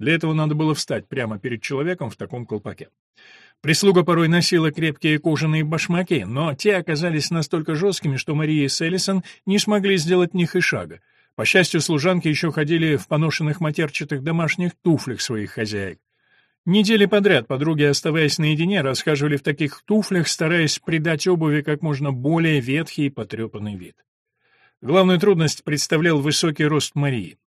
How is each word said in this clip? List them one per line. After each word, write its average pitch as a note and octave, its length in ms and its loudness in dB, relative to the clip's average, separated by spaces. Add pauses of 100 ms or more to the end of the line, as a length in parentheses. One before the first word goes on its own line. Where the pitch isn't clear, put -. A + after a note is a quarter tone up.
Для C#3+ 140 0
этого D#3+ 200 0
надо D#3 220 0
было D#3 180 0
встать A#2+ 340 -6
прямо A2+ 300 -6
перед A#2+ 240 -8
человеком D3 480 -6
в - 60 -14
таком A#2+ 280 -10
колпаке. G#2+ 440 -10 (760)
Прислуга F3 420 4
порой E3 240 2
носила E3 420 2
крепкие D3+ 480 0
кожаные D#3 460 0
башмаки, E3 640 -2
но C#3 280 -4
те G#3 220 0
оказались E3 540 -2
настолько E3 440 -2
жесткими, D#3+ 420 0
что D3+ 180 -4
Мария D3+ 320 2
и C3+ 180 -2
Эллисон F#3 380 -2 (240)
не G3 120 4
смогли G3+ 380 2
сделать F3 360 2
в - 40 -4
них E3+ 180 0
и F3+ 60 0
шага. E2+ 400 -4 (340)
По A2+ 120 -4
счастью, F3 340 4
служанки E3+ 480 0
еще D#3 240 0
ходили D#3 440 0
в - 120 -6
поношенных D3+ 520 0
матерчатых D3+ 640 -4
домашних E3 500 -2 (100)
туфлях C3 400 0
своих G#2+ 300 -6
хозяек. G#2 460 -6 (680)
Недели G3+ 400 4
подряд F#3+ 400 4
подруги, D3 380 0
оставаясь D3 540 0
наедине, E3 440 0
расхаживали C#3+ 540 0
в C#3 60 -6
таких C#3+ 440 -4
туфлях, G3 420 0
стараясь E3 500 0
придать D#3+ 480 -2
обуви D#3 360 2
как D3+ 180 -4
можно C#3+ 320 -2
более D#3 480 0
ветхий C#3+ 460 -2
и C3+ 40 -4
потрепанный G#2+ 640 -8
вид. F2 200 -18 (840)
Главную F#3 360 4
трудность E3 460 2
представлял D#3 560 0
высокий D3+ 440 0
рост D3+ 300 0
Марии. C3 520 -2